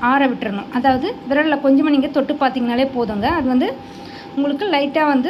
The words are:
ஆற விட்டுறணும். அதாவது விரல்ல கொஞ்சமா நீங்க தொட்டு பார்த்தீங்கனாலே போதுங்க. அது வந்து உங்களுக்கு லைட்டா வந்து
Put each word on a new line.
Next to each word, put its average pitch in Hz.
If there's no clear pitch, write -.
ஆற 262
விட்டுறணும். 202
அதாவது 262
விரல்ல 294
கொஞ்சமா 277
நீங்க 277
தொட்டு 294
பார்த்தீங்கனாலே 254
போதுங்க. 226
அது 311
வந்து 254
உங்களுக்கு 285
லைட்டா 285
வந்து 285